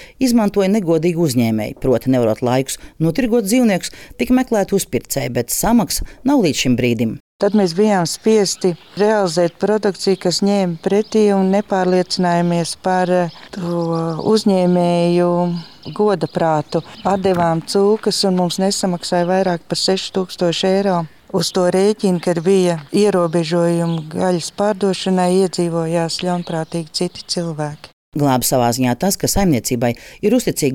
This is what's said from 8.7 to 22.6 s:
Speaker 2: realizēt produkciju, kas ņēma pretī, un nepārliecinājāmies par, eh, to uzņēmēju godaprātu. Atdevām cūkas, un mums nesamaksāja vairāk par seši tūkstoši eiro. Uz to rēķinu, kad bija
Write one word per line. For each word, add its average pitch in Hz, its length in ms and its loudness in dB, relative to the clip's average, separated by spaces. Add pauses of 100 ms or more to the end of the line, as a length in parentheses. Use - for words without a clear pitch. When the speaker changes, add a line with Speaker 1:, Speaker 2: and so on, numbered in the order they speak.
Speaker 2:
realizēt 185 640 2
produkciju, 196 560 0
kas 180 240 -2
ņēma 196 400 0
pretī, 208 480 2
un 190 240 2
nepārliecinājāmies 180 1160 0 (100)
par, 185 320 0
eh, 175 220 -2 (180)
to 170 300 -4 (420)
uzņēmēju 175 1000 2 (680)
godaprātu. 165 880 0 (240)
Atdevām 180 560 0
cūkas, 202 640 0
un 185 140 2
mums 175 180 -2
nesamaksāja 180 720 -2
vairāk 185 380 0
par 170 100 -4
seši - 380 -2
tūkstoši 180 500 -2
eiro. 190 300 2 (340)
Uz 170 220 -4
to 180 180 2
rēķinu, 190 540 2
kad 170 180 -2
bija 180 380 2 (100)